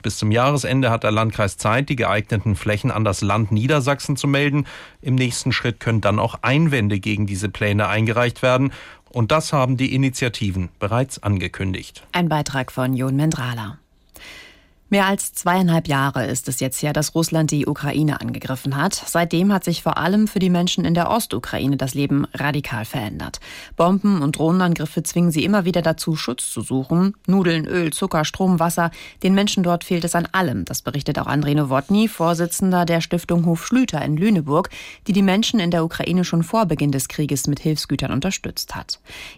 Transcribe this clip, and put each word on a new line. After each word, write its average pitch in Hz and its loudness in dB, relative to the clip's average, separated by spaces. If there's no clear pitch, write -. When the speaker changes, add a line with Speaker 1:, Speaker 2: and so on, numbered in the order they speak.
Speaker 1:
Bis 110 -4
zum 107 0
Jahresende 127 2
hat 113 0
der 107 2
Landkreis 107 0
Zeit, 120 2
die 147 -2
geeigneten 104 0
Flächen 110 0
an 110 0
das 98 0
Land 101 0
Niedersachsen 139 2
zu - -2
melden. 143 2
Im 131 0
nächsten 127 0
Schritt - -2
können 110 0
dann 101 2
auch 110 -2
Einwände 123 2
gegen 104 -2
diese 98 -4
Pläne 104 0
eingereicht 110 0
werden. 131 4
Und 113 0
das 156 2
haben 131 2
die 131 0
Initiativen 120 0
bereits 113 -2
angekündigt. 95 -4
Speaker 2:
Ein 175 2
Beitrag 147 -2
von 131 0
Jon 131 0
Mendrala. 127 -2
Mehr 196 2
als 196 -2
zweieinhalb 175 2
Jahre 135 0
ist - -4
es 131 -4
jetzt 131 -4
her, 151 -2
dass 151 -2
Russland 160 0
die 147 0
Ukraine 147 0
angegriffen 127 -4
hat. 170 0
Seitdem 175 0
hat 190 0
sich 190 -2
vor - -2
allem 208 2
für - -4
die 185 2
Menschen 180 2
in 165 2
der 170 2
Ostukraine 139 -2
das 131 -4
Leben 139 0
radikal 135 -4
verändert. - -8
Bomben 190 2
und 139 0
Drohnenangriffe 165 0
zwingen 175 2
sie 151 0
immer 196 2
wieder 175 0
dazu, 160 0
Schutz - -6
zu - -8
suchen. 160 0
Nudeln, 175 2
Öl, 170 0
Zucker, - -2
Strom, 185 2
Wasser. 170 0
Den 185 4
Menschen 202 2
dort 170 0
fehlt 170 -2
es 170 -2
an 170 0
allem. 131 0
Das - -8
berichtet 143 -4
auch - -4
André 147 0
Nowotny, 147 2
Vorsitzender 175 0
der 170 2
Stiftung 170 0
Hof 165 0
Schlüter 240 2
in 151 0
Lüneburg, 170 2
die 208 2
die 196 4
Menschen 196 2
in 175 0
der 165 2
Ukraine 170 0
schon 170 0
vor - 0
Beginn 147 0
des 135 -2
Krieges 147 -2
mit 143 0
Hilfsgütern 143 -2
unterstützt - -6
hat. - -12